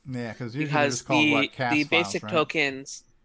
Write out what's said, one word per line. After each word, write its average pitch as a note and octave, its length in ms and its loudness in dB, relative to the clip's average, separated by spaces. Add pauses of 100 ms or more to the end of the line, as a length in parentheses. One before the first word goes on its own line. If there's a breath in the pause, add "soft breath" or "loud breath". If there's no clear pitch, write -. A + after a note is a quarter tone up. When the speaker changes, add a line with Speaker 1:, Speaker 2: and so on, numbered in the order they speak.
Speaker 1:
Yeah, A#2+ 240 -6
'cause A#2 220 -10
usually D3+ 100 -2
they're - 20 -4
Speaker 2:
Because C#3+ 280 2
Speaker 1:
just - 100 -6
called, C#3+ 200 4
Speaker 2:
the, D3+ 60 4
Speaker 1:
what, C#3+ 220 0
cas B2 200 -2
Speaker 2:
the D3+ 100 2
Speaker 1:
files, E3 220 2
Speaker 2:
basic F#3+ 180 -4
Speaker 1:
right? - 80 -8
Speaker 2:
tokens C#3+ 720 -2 (220)